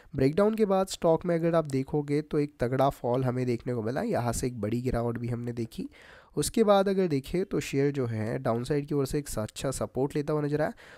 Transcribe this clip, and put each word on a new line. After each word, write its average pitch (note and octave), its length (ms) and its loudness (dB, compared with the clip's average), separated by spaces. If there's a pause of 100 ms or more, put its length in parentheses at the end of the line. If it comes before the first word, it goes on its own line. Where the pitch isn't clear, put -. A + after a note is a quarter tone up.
(160)
ब्रेकडाउन D#3+ 400 4
के G#3+ 100 2
बाद F#3+ 220 2
स्टॉक E3 380 2
में E3+ 100 2
अगर E3 200 2
आप D#3+ 100 2
देखोगे C#3+ 560 0
तो D3+ 180 -2
एक D3 200 0
तगड़ा C3 300 2
फॉल B2+ 340 0
हमें B2+ 220 0
देखने B2 280 -2
को A#2+ 80 -2
मिला, B2 200 -2
यहाँ A#2+ 320 0
से - 140 -2
एक B2 140 -8
बड़ी A2 200 -2
गिरावट A#2+ 360 -2
भी A#2 100 -6
हमने A#2+ 260 -4
देखी। A#2 360 -8 (460)
उसके D3 280 2
बाद G3+ 260 6
अगर F#3 180 2
देखें D#3 380 -2
तो - 140 -4
शेयर C#3 320 0
जो C#3 140 -2
है A#2 340 -2
डाउनसाइड C3 460 -2
की D3 100 -4
ओर C#3 100 2
से D3 140 -4
एक C#3+ 100 -8
स-, - 100 -6
अच्छा A2 320 -4
सपोर्ट C3 440 -4
लेता D3+ 180 -2
हुआ D3+ 80 0
नजर D3 200 0
आया। F#3 120 -2 (240)